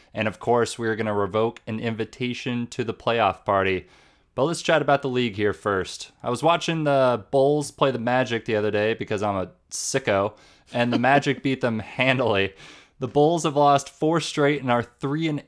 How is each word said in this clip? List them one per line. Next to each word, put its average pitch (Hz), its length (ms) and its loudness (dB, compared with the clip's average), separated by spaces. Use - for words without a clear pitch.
And 107 140 -2
of 98 100 -8
course, 117 400 0
we're 113 180 -2
gonna 107 200 -2
revoke 107 500 -2
an 110 140 -6
invitation 120 880 -6
to - 160 -6
the 117 100 -6
playoff 113 500 0
party. 95 440 2
But 123 80 2
let's 165 180 -2
chat 156 220 2
about 139 180 2
the 139 80 -4
league 123 260 0
here 104 180 2
first. - 580 -4
I 120 80 -6
was 123 140 -4
watching 165 400 0
the 131 480 2
Bulls 143 400 2
play 143 180 2
the 120 80 -2
Magic 117 480 -2
the 110 100 0
other 104 140 2
day 104 240 2
because 104 300 -4
I'm 101 120 0
a 90 160 -4
sicko, 104 640 -2
and 120 220 0
the 117 60 2
Magic 135 440 2
<laughs> - 0 -
beat 131 180 -2
them 113 180 -2
handily. 113 720 0
The 131 80 -6
Bulls 156 380 2
have 147 100 -2
lost 143 340 4
four 160 300 0
straight 147 420 0
and 131 80 -4
are 120 140 2
three 151 440 -4
and 147 200 -4